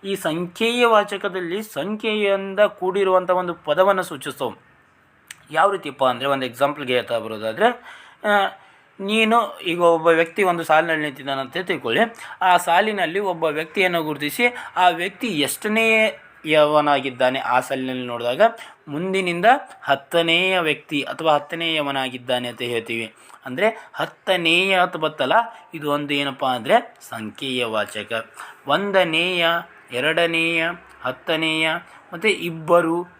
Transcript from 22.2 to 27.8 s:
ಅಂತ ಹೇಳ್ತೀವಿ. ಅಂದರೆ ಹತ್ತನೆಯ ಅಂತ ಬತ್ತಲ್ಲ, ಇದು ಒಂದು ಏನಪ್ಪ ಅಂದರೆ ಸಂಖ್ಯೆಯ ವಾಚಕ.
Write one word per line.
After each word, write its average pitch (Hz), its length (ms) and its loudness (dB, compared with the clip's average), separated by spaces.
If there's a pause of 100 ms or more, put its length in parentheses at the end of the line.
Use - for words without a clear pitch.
ಅಂತ 117 140 -10
ಹೇಳ್ತೀವಿ. 117 440 -4 (360)
ಅಂದರೆ 170 280 -2 (220)
ಹತ್ತನೆಯ 175 840 0
ಅಂತ 180 180 0
ಬತ್ತಲ್ಲ, 156 420 0 (360)
ಇದು 151 160 -8
ಒಂದು 147 240 -2
ಏನಪ್ಪ 143 360 -4
ಅಂದರೆ 127 260 0 (260)
ಸಂಖ್ಯೆಯ 123 600 -6
ವಾಚಕ. 107 480 -4 (540)